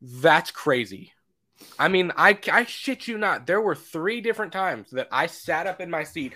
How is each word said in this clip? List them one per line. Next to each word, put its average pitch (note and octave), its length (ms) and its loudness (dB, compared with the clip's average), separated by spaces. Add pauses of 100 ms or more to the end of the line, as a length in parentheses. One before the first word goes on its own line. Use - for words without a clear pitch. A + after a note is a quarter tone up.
that's C#3+ 500 4
crazy. A#2 600 -2 (680)
I D3+ 100 4
mean, F3+ 280 2
I, G3+ 220 6 (120)
I A3+ 140 4
shit - 420 -8
you A3+ 120 -6
not. D#3+ 280 -2
There F#3+ 140 2
were G3 140 0
three F#3 480 -6
different G#3+ 300 -4
times F3+ 400 -4
that B2+ 200 -4
I C#3+ 140 2
sat E3+ 400 -4
up F#3 140 -6
in F3 100 -10
my D#3+ 140 -4
seat C#3+ 320 -8